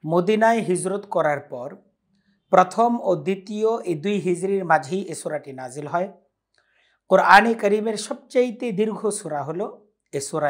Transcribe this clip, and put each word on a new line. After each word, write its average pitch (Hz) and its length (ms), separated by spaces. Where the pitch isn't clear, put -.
মদিনায় 214 580
হিজরত 185 440
করার 151 340
পর 127 300
প্রথম 190 400
ও 196 140
দ্বিতীয় 196 540
এই 175 140
দুই 196 240
হিজরির 185 460
মাঝেই 160 360
এ 156 140
সূরাটি 147 380
নাজিল 131 340
হয়। 175 220
কোরআনে 190 440
কারীমের 214 440
সবচাইতে 247 720
দীর্ঘ 208 280
সূরা 151 340
হলো 170 220
এ 143 60
সূরা 151 300